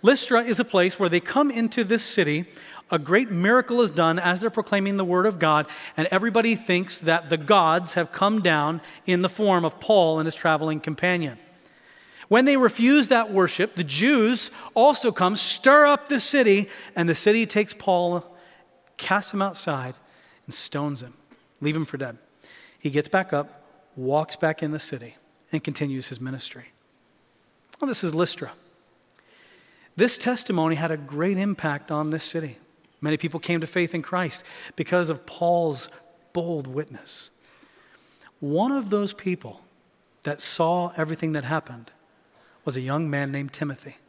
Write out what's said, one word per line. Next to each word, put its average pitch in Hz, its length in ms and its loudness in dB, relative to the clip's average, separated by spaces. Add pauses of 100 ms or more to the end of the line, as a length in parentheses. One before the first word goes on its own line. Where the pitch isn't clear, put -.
Lystra 240 400 4
is 233 160 -2
a 233 60 0
place 185 340 2
where 185 100 0
they 175 120 2
come 294 280 0
into 233 360 -2
this 226 180 0
city. 160 440 0 (440)
A 170 80 0
great 196 320 2
miracle 240 500 2
is 202 120 2
done 165 260 2
as 175 220 0
they're 220 100 -2
proclaiming 202 460 -2
the 196 80 0
word 180 220 2
of 190 120 -2
God, 151 300 2 (280)
and 160 140 0
everybody 220 460 2
thinks 180 460 -2
that 165 280 0
the 165 60 2
gods 170 580 4
have 165 160 -2
come 208 320 0
down 156 380 0 (260)
in 180 160 2
the 190 60 0
form 190 360 2
of 156 140 -4
Paul 165 400 4
and 160 80 -2
his 160 80 -4
traveling 156 460 0
companion. 160 580 -2 (880)
When 247 200 6
they 285 100 4
refuse 254 520 4
that 226 240 2
worship, 190 440 2
the 175 80 -2
Jews 220 680 2 (240)
also 247 380 4
come, 185 240 2
stir 285 500 6
up 285 220 2
the 285 100 0
city, 208 500 4 (280)
and 170 120 2
the 160 60 2
city 214 320 2
takes 208 280 -2
Paul, 175 520 0 (680)
casts - 360 -2
him 202 80 -4
outside, 147 560 -4 (500)
and - 60 -12
stones 143 480 -6
him, 123 140 -18 (460)
leave 151 160 -2
him 160 80 -2
for - 120 -10
dead. 127 220 -10 (600)
He 147 120 -4
gets 147 160 0
back 185 260 0
up, 143 300 -4 (320)
walks 139 400 -2
back 156 260 -2
in 151 120 -4
the 151 80 -6
city, 117 340 -12 (380)
and 156 100 -2
continues 139 460 -6
his 120 120 -14
ministry. 131 520 -12 (1080)
Well, 294 60 -2
this 254 160 -4
is 165 100 -2
Lystra. 160 380 -4 (1400)
This 233 240 2
testimony 175 560 0
had 160 160 -2
a 160 60 -2
great 151 420 -2
impact 165 540 -4
on 151 180 -2
this 156 140 -4
city. 156 340 -8 (420)
Many 151 180 -2
people 165 200 -6
came 170 220 -2
to 160 80 -8
faith 175 260 -2
in 160 80 -4
Christ 180 400 -4 (320)
because 170 360 0
of 147 160 -6
Paul's 170 600 -2 (440)
bold 165 340 -4
witness. 131 640 -10 (1120)
One 170 320 0
of 240 180 -4
those 202 220 -2
people - 480 -8 (640)
that 147 160 -8
saw 175 560 -2
everything 160 380 -4
that 143 100 -6
happened 123 480 -8 (720)
was 127 120 -6
a 131 40 -6
young 147 280 -4
man 143 220 -4
named 139 220 -8
Timothy. 139 460 -10 (100)